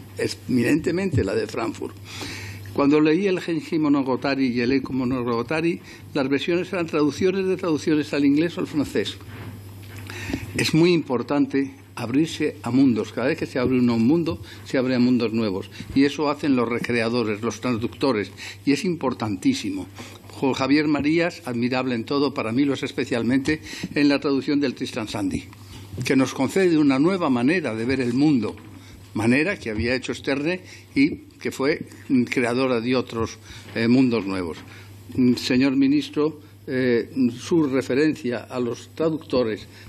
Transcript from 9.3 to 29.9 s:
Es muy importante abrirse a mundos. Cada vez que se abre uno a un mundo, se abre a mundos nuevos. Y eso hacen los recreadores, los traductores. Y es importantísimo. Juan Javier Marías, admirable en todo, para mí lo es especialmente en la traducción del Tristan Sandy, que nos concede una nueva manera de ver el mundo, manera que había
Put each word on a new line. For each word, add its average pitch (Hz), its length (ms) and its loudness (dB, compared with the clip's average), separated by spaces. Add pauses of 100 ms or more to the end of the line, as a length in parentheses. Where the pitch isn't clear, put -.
Es - 180 0
muy 170 180 6
importante 139 840 0 (240)
abrirse 139 640 -2
a 120 80 -6
mundos. 120 420 4
Cada 120 140 -2
vez 156 120 0
que 156 80 -4
se - 120 -6
abre 127 200 2
uno 120 140 4
a 117 40 0
un 113 100 4
mundo, 156 340 2 (240)
se - 140 -2
abre 127 160 0
a 123 40 2
mundos 120 340 4
nuevos. 104 380 -2 (240)
Y 135 100 6
eso 143 260 2
hacen 147 240 0
los 120 140 2
recreadores, 117 720 0
los 113 180 -4
traductores. 117 680 -2 (340)
Y 139 80 4
es 139 120 0
importantísimo. 120 1040 -2 (440)
Juan 131 220 0
Javier 135 340 2
Marías, 156 580 0
admirable 123 520 -2
en 113 80 -4
todo, 143 280 0
para 110 200 -4
mí 135 120 2
lo 139 100 2
es 120 100 -4
especialmente 131 760 0 (340)
en 147 140 4
la 143 120 4
traducción 143 400 0
del 127 140 0
Tristan 120 340 -6
Sandy, 98 360 -4 (600)
que 143 100 2
nos 131 180 2
concede 170 460 2
una 139 220 4
nueva 175 280 2
manera 131 460 2
de 113 100 -4
ver 131 160 0
el 120 140 0
mundo, 131 400 2 (600)
manera 131 440 2
que 117 120 -8
había 117 260 0